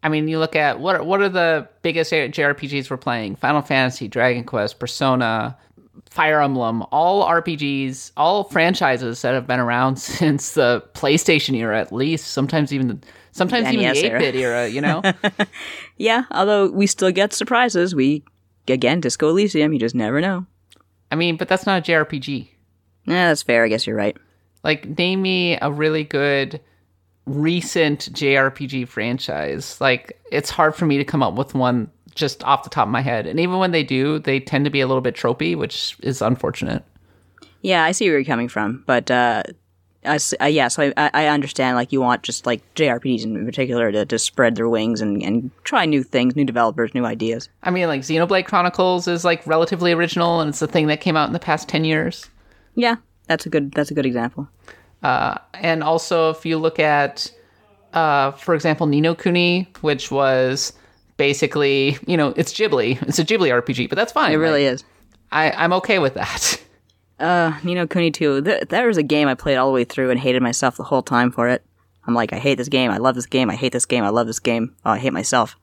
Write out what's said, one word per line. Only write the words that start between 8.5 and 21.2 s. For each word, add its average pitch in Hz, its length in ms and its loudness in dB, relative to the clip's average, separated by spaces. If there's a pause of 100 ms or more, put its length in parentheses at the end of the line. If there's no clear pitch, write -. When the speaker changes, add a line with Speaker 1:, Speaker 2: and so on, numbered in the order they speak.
Speaker 1:
that 123 100 0
have 127 140 -2
been 127 140 -2
around 123 360 0
<laughs> - 20 -14
since - 540 -2
the 123 300 2 (100)
PlayStation 147 640 2
era, 113 240 0
at - 140 -6
least. 147 340 -2
Sometimes 143 460 -2
even 131 140 0
the, 117 100 -6 (320)
sometimes 214 380 -2
even 127 100 0
the 120 80 0
Speaker 2:
N 131 100 0
E - 20 2
S 165 60 2
era. 226 140 0
Speaker 1:
eight-bit 135 200 0
era, 120 300 0
you 127 140 -4
know? 156 240 0
Speaker 2:
<laughs> 190 60 2 (840)
Yeah, 226 340 2
although 202 360 4
we 202 200 2
still 185 240 2
get 196 200 0
surprises. 202 600 0
We, 147 300 2 (420)
again, 131 340 2
Disco 139 280 0
Elysium, 160 440 2
you 143 60 0
just 117 160 -2
never 123 260 0
know. 185 260 -2 (680)
Speaker 1:
I - 20 -4
mean, 165 220 0